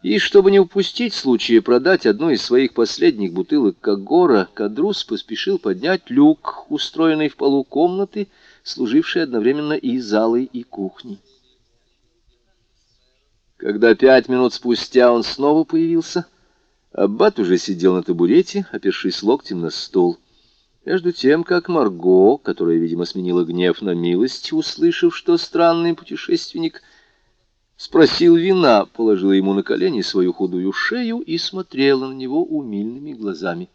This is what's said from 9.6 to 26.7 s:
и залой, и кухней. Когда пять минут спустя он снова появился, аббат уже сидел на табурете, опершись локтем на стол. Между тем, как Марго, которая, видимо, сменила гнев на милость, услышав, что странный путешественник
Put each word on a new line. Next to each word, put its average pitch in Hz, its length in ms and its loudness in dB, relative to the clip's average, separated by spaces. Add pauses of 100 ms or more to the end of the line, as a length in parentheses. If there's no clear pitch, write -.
и 127 260 -4
залой, 113 460 0
и 123 180 -12
кухней. - 580 -12 (2250)
Когда 107 380 2
пять 127 340 6
минут 127 240 0
спустя 123 580 2
он 117 120 2
снова 147 420 0
появился, 165 600 -2 (680)
аббат 110 460 0
уже 95 180 2
сидел 92 380 0
на 90 80 0
табурете, 104 680 0
опершись - 500 -4
локтем 104 400 -2
на 80 80 -6
стол. 87 480 -2 (680)
Между 175 280 -2
тем, 151 320 2
как 180 260 -2
Марго, 95 680 4
которая, 85 400 -2
видимо, 82 300 -2
сменила 90 360 -2
гнев 87 380 -2
на 95 140 -4
милость, 87 580 -2
услышав, 339 640 -2
что 349 220 0
странный 170 560 0
путешественник - 880 -8 (920)